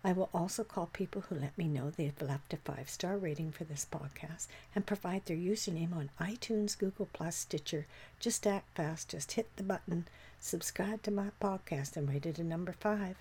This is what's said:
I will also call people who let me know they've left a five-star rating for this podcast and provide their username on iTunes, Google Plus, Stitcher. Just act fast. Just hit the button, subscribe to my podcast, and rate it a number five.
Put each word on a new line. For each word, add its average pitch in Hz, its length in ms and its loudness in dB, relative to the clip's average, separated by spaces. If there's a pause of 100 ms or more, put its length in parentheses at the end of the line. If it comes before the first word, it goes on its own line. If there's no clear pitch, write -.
I 190 100 6
will 185 220 4
also 180 300 2
call 175 220 0
people - 360 -2
who 175 140 -4
let 139 200 0
me 165 120 2
know 143 220 2
they've 143 300 0
left 139 320 0
a 156 40 -2
five-star 160 640 -2
rating 160 340 0
for - 120 -6
this 151 260 -4
podcast 151 580 -6 (260)
and 202 100 2
provide 190 420 0
their 165 100 2
username 175 580 2
on 143 160 0 (100)
iTunes, 214 560 2
Google 190 360 2
Plus, 165 240 -2
Stitcher. - 500 -2 (320)
Just - 300 2
act 196 180 2 (100)
fast. 160 340 0
Just - 220 -4
hit 226 240 2
the 202 60 -4
button, 175 440 0 (340)
subscribe 196 640 -2
to 208 80 2
my 202 180 2 (100)
podcast, 190 560 0
and 143 120 2
rate 143 180 2
it 160 120 0
a 165 60 0
number 170 280 0
five. 202 480 0